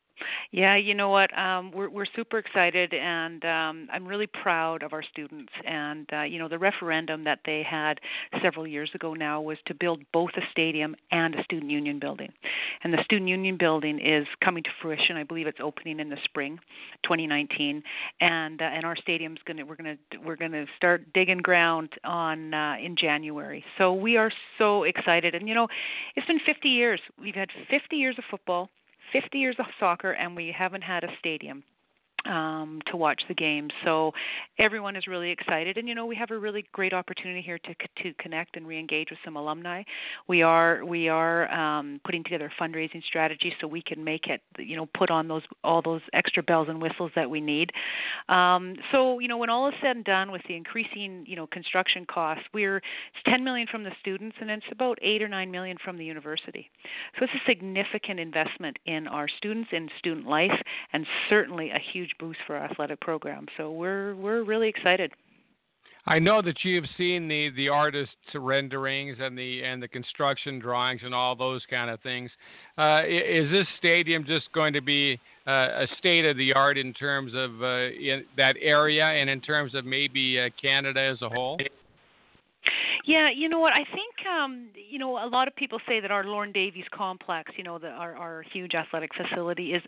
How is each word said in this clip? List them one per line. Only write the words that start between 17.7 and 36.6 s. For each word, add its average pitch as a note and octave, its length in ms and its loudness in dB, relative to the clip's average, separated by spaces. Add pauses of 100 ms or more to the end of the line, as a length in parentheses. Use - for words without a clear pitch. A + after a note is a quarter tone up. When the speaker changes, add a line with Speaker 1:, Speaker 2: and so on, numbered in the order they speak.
Speaker 1:
And, D#3+ 420 4
uh, D#3+ 40 0
and D#3+ 200 -2
our E3 120 -2
stadium's D#3+ 500 -4
gonna, D#3 180 -8
we're D3+ 100 -14
gonna, D#3 220 -8 (260)
we're D#3+ 120 -6
gonna D#3 300 -4 (100)
start F3 400 4
digging F#3 240 4
ground E3+ 540 4 (100)
on, D#3+ 500 -2
uh, D3+ 260 0
in E3+ 160 -8
January. D3 680 -2 (160)
So F#3 140 8
we A3 240 4
are A3 140 6 (280)
so G#3 240 6
excited. E3+ 500 4
And, F3+ 140 -4
you A3+ 80 0
know, A#3 120 4 (480)
it's C#4 120 -4
been D#4+ 180 4
fifty D4+ 240 2
years. A#3+ 300 4 (200)
We've - 140 -10
had G3 160 -4 (220)
fifty - 240 0
years C4 240 2
of B3 100 -12
football, F#3 400 -4 (440)
fifty C4+ 260 0
years C4 200 0
of A#3+ 60 0 (120)
soccer, F3+ 340 2
and F3 260 -4
we E3 200 -8
haven't F#3 260 -4
had F3 200 -4
a E3+ 60 -6 (100)
stadium, D3 440 -8 (640)
um, D#3 600 -4
to - 100 -6
watch D#3 320 0
the F#3 60 -6
games. D3+ 400 -2 (100)
So D#3+ 280 4 (480)
everyone G#3 360 2
is F#3 120 -6
really F3 240 -4
excited. F3 460 -2
And, A#3 120 -6
you A#3 60 -4
know, A#3 100 -6
we A#3 100 -6
have A3+ 140 -4
a A3 80 -4
really G#3 340 -6